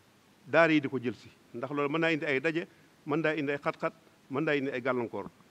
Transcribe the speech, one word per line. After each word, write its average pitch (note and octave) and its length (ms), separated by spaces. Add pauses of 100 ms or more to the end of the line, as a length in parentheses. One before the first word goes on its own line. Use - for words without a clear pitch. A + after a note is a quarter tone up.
(460)
daara D#3+ 260
yi D3+ 80
di C#3 80
ko C3 120
jël A#2 140
si, - 140 (260)
ndax B2+ 180
loolu C#3+ 160
mën D#3+ 120
naa E3 120
indi D3+ 140
ay C3+ 140
daje, E3 260 (400)
mën D3 140
naa D#3 160
indi C#3+ 160
ay C#3+ 60
xat-xat, - 340 (380)
mën C#3 140
naa D3+ 120
indi C3+ 140
ay B2+ 100
gàllankoor. A#2 500 (200)